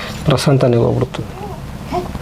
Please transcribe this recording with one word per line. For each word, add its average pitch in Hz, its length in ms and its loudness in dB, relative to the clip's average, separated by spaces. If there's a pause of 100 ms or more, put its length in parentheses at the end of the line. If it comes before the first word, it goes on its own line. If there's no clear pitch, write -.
(260)
ಪ್ರಶಾಂತ್ 139 380 4
ಆನೆಗೆ 120 200 6
ಹೋಗ್ಬಿಡ್ತು. 120 400 0 (1000)